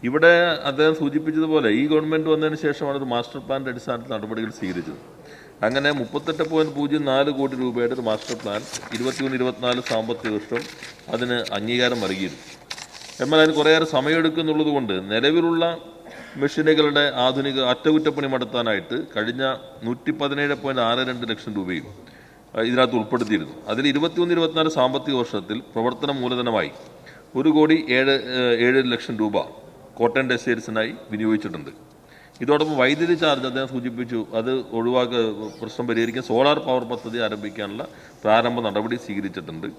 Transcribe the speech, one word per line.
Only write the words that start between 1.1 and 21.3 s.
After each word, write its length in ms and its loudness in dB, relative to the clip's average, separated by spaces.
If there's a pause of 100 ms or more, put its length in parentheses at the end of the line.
ഈ 120 2
ഗവൺമെന്റ് 420 2
വന്നതിന് 300 0
ശേഷമാണ് 380 -2
ഒരു 120 -6
മാസ്റ്റർ 320 -4
പ്ലാന്റെ 260 -4
അടിസ്ഥാനത്തിൽ 440 -6
നടപടികൾ 420 -6
സ്വീകരിച്ചത്. 420 -6 (680)
അങ്ങനെ 240 2 (100)
മുപ്പത്തെട്ട് 500 -4
പോയിന്റ് 280 2
പൂജ്യം 340 0
നാല് 260 4
കോടി 240 0
രൂപയുടെ 360 0
ഒരു 120 -6
മാസ്റ്റർ 320 -2
പ്ലാൻ 180 -4 (360)
ഇരുപത്തിമൂന്ന് 440 -2
ഇരുപത്തിനാല് 400 0 (120)
സാമ്പത്തിക 440 -2
വർഷം 260 -4 (520)
അതിന് 240 0 (200)
അംഗീകാരം 460 0
നൽകിയിരുന്നു. 400 -4 (800)
എന്നാൽ 200 6
അതിന് 140 6
കുറേയേറെ 300 6 (100)
സമയമെടുക്കുന്നുള്ളത് 800 2
കൊണ്ട് 180 0 (160)
നിലവിലുള്ള 540 2 (760)
മെഷീനുകളുടെ 640 4 (200)
ആധുനിക 340 0 (140)
അറ്റകുറ്റപ്പണി 600 2
നടത്താനായിട്ട് 640 -2 (200)
കഴിഞ്ഞ 260 -2 (440)
നൂറ്റിപ്പതിനേഴ് 760 -2
പോയിന്റ് 260 0
ആറ് 220 2
രണ്ട് 200 -6